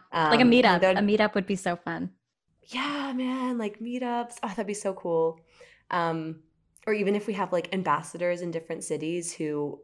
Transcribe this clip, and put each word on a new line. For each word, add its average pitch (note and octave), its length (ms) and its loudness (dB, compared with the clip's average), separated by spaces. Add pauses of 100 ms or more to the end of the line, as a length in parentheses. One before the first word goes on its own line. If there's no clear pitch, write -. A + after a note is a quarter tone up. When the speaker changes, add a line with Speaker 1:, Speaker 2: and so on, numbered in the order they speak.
(100)
Speaker 1:
like A3+ 300 4
a B3 40 8
Speaker 2:
Um, A#3+ 60 8
Speaker 1:
meetup. A#3 300 8
Speaker 2:
that F#3 160 6
Speaker 1:
A G3 40 2
meetup G#3 340 2
would G3 100 2
be G3 120 -2
so F3 200 -2
fun. E3+ 360 -8 (580)
Speaker 2:
Yeah, C#4 440 -4
man, B3+ 440 -2
like, G#3+ 220 -6
meetups. A#3+ 640 -6
Oh, B3 60 -4
that'd G3 180 -4
be G#3 80 -4
so G3 200 -4
cool. E3 460 0 (500)
Um, E3 460 -2 (500)
or A3 60 0
even G#3 240 2
if G#3 100 -6
we A3+ 80 -2
have, F#3 180 -4
like, E3+ 220 -2
ambassadors F3 680 -2
in E3+ 100 -6
different E3 320 -8
cities E3 480 -4
who D3 500 -4